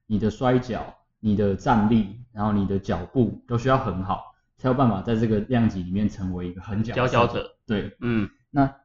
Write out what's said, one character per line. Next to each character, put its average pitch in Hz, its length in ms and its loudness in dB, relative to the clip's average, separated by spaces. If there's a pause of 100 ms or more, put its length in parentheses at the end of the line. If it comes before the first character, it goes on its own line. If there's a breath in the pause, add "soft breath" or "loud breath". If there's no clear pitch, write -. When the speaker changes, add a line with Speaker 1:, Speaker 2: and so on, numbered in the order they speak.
Speaker 1:
你 107 140 0
的 107 100 2
摔 127 300 2
跤、 101 380 -8 (240)
你 107 120 2
的 101 220 2
站 110 340 4
立， 110 300 2 (140)
然 104 120 -4
后 107 60 0
你 98 160 2
的 98 100 0
脚 90 280 -4
步 107 420 0
都 120 100 -2
需 131 120 -2
要 131 80 4
很 95 260 -2
好， - 320 -6 (220 soft breath)
才 - 100 -2
有 127 80 2
办 131 140 4
法 95 120 0
在 113 140 -2
这 113 120 0
个 107 120 2
量 117 300 2
级 92 120 -6
里 87 100 -6
面 104 180 0
成 92 240 -6
为 90 160 -6
一 - 20 -10
个 90 80 -14
狠 107 240 -4
角 113 100 -6
色。 127 60 -4
Speaker 2:
佼 127 80 2
佼 120 180 4
者。 - 300 -6 (100)
Speaker 1:
对。 101 360 -4
Speaker 2:
嗯。 113 280 0 (200)
Speaker 1:
那 139 360 0